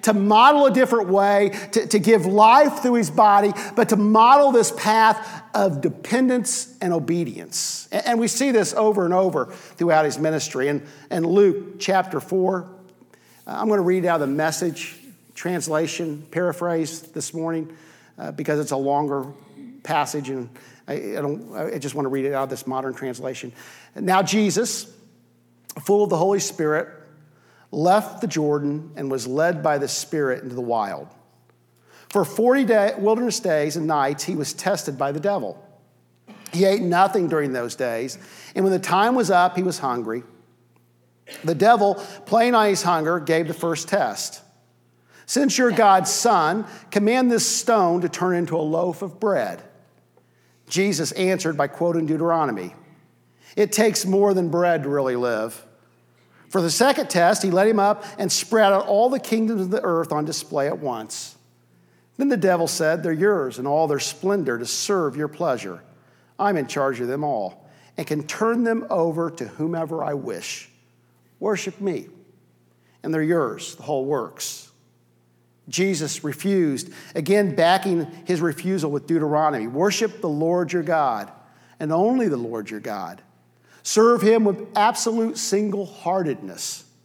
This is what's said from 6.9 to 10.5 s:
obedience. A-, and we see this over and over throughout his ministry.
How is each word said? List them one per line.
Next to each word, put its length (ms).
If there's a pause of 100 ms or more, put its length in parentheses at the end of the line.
obedience. 1000
A-, 180
and 100
we 80
see 220
this 240
over 320
and 80
over 320
throughout 600
his 120
ministry. 520